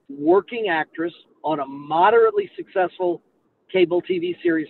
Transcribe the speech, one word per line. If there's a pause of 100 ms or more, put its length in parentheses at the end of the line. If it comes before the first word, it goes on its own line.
working
actress (300)
on
a
moderately
successful (500)
cable
T
V
series